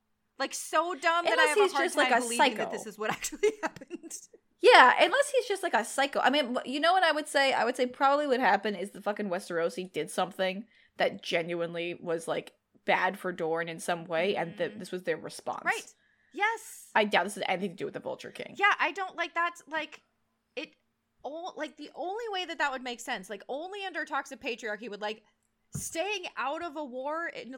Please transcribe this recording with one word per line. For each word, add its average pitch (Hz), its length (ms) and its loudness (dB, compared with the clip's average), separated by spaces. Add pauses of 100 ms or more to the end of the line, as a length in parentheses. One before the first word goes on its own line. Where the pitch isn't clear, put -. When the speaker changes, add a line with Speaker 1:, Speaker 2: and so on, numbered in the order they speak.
(380)
Speaker 1:
Like, 269 160 -4
so 339 400 0
dumb 339 320 2
that 320 60 2
Speaker 2:
Unless 320 140 2
Speaker 1:
I - 20 6
have 302 100 2
a - 40 6
Speaker 2:
he's 381 100 4
Speaker 1:
hard 277 120 2
Speaker 2:
just, - 120 -2
like, 277 120 4
Speaker 1:
time 240 100 6
Speaker 2:
a - 40 2
Speaker 1:
believing 240 340 2
that - 140 -4
Speaker 2:
psycho. - 0 -
Speaker 1:
this - 160 -8
is 202 120 -14
what 214 120 -2
<laughs> - 80 -2
actually - 420 0
happened." - 560 -8 (460)
Speaker 2:
Yeah, 339 300 12 (100)
unless 427 300 4
he's 508 140 2
just, 392 160 -2
like, 339 120 -2
a 226 120 2
psycho. 277 340 0
I - 100 6
mean, 262 240 0
wh-, - 120 -2
you 269 140 -4
know 330 120 6
what 370 100 6
I 320 100 6
would 294 140 -2
say? 269 280 4
I - 100 2
would 240 120 0
say 254 100 2
probably 285 400 2
what 254 140 2
happened 208 360 4
is 190 140 -6
the 190 100 -16
fucking 208 300 -2
Westerosi 180 600 -2
did 160 200 -4
something 190 560 -2 (320)
that 190 240 0
genuinely 170 720 -4
was, 165 340 -6
like, 151 240 -4 (320)
bad 185 340 0
for 180 140 -6
Dorne 165 380 -4
in 165 100 -10
some 170 240 -4
way, 170 320 0
and 170 220 -4
th-, 165 140 -2
Speaker 1:
Mm-hmm. - 60 -14
Speaker 2:
this 180 140 -12
was 185 120 -6
their 160 120 0
response. - 480 -8
Speaker 1:
Right. 403 300 -4 (400)
Yes. - 600 -6
Speaker 2:
I 220 100 4
doubt 202 200 2
this 208 120 -8
has 185 120 -4
anything 185 220 -2
to 165 60 -14
do 147 100 -8
with - 80 -8
the - 60 -8
Vulture - 300 -10
King. - 280 -14
Speaker 1:
Yeah, 403 200 4
I 285 140 0
don't, 370 240 -8
like, 339 180 -6
that's, 339 320 -2
like, 311 360 -8 (540)
it 294 180 -10 (480)
all, 320 340 -10
like, 302 220 -10
the 294 160 -14
only 392 360 -6
way 370 140 -2
that 330 140 -8
that 294 120 0
would 262 120 -8
make 240 180 -10
sense, 226 300 -8
like, 202 180 -10
only 370 380 -8
under 330 180 -6
toxic 277 380 -8
patriarchy 226 480 -8
would, 202 100 -10
like, 214 220 -6 (520)
staying 370 500 -4 (120)
out 285 260 -4
of 320 140 -8
a 311 80 -6
war 285 440 -6
in, - 300 -12